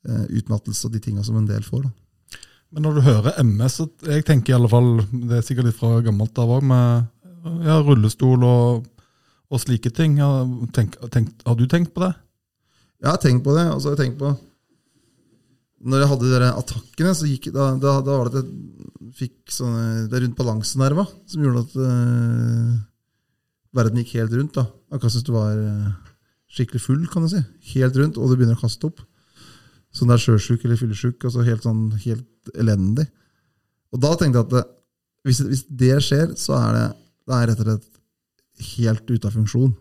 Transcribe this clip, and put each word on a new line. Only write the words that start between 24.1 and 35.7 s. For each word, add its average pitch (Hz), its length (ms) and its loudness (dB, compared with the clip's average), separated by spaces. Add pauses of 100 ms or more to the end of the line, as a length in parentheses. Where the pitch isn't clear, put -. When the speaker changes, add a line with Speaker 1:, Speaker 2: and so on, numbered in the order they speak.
Speaker 1:
helt 113 160 -2
rundt, 147 220 -4
da. 120 80 0 (260)
Akkurat 123 200 -2
som 117 80 -2
hvis 120 80 -6
du 117 40 -2
var, 107 240 0
eh, 104 580 -4 (380)
skikkelig 120 320 -4
full, 143 240 0
kan 165 160 -2
du 160 80 0
si. 190 100 0 (320)
Helt 131 220 2
rundt, 143 220 0
og 131 100 0
du 127 80 4
begynner 117 220 2
å - 60 -6
kaste 117 260 -4
opp. - 100 -20 (920)
Sånn 120 200 0
der 117 80 4
sjøsjuk 113 440 0
eller 117 160 0
fyllesyk, 120 440 -4
altså 120 200 -2
helt 113 200 0
sånn, 110 200 0 (200)
helt - 520 -8
elendig. 107 520 2 (840)
Og 123 80 -4
da 147 160 4
tenkte 139 240 2
jeg 110 60 0
at 123 100 -4
det, 123 80 2 (640)
hvis, 127 220 2
hvis 131 200 -2
det 127 360 2